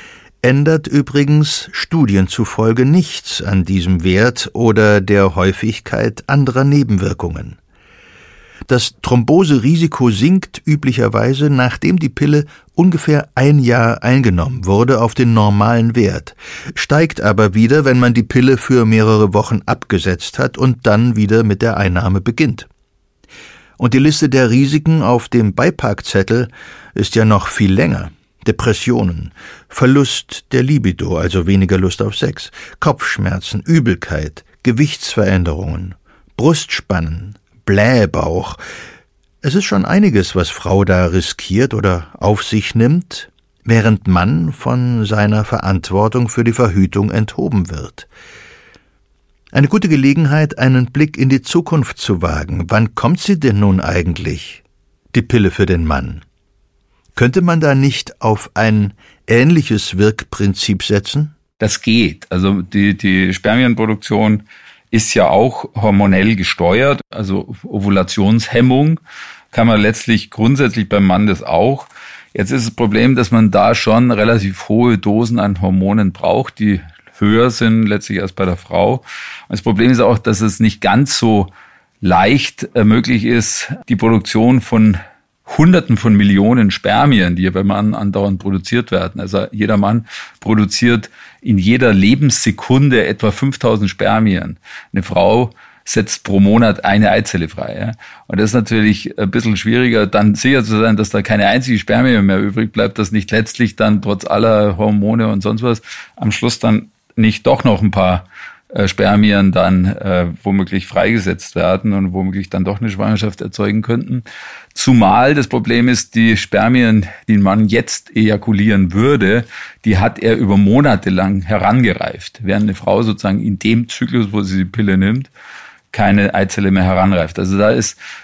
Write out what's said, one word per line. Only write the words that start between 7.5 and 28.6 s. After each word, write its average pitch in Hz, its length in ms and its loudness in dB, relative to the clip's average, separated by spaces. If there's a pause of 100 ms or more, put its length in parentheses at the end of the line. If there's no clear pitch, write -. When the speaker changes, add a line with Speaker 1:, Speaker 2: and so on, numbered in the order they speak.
Speaker 1:
Das - 340 0
Thromboserisiko 147 1080 2
sinkt 139 560 0
üblicherweise, 131 840 0
nachdem 135 500 0
die 151 100 -2
Pille 147 360 0 (300)
ungefähr 165 600 0
ein 143 240 4
Jahr 120 440 2
eingenommen 120 600 0
wurde, 110 360 2
auf 117 120 0
den 120 200 2
normalen 110 600 2
Wert, 98 400 -2 (380)
steigt - 480 -2
aber 104 320 2
wieder, 117 320 4
wenn 127 140 4
man 123 140 4
die 117 100 0
Pille 127 340 2
für 123 280 2
mehrere 110 480 4
Wochen 104 320 -2
abgesetzt - 760 -4
hat 131 180 -4
und 127 300 0
dann 113 280 2
wieder 107 280 2
mit 104 180 -2
der 113 160 0
Einnahme 95 440 0
beginnt. 120 460 -4 (1080)
Und 120 160 0
die 131 60 4
Liste 147 300 2
der 127 200 2
Risiken 147 520 2
auf 117 280 0
dem 110 240 2
Beipackzettel 113 920 -2 (460)
ist 101 220 -4
ja 113 100 4
noch 107 220 2
viel 98 260 0
länger. 95 380 -2 (360)
Depressionen, 107 840 -2 (360)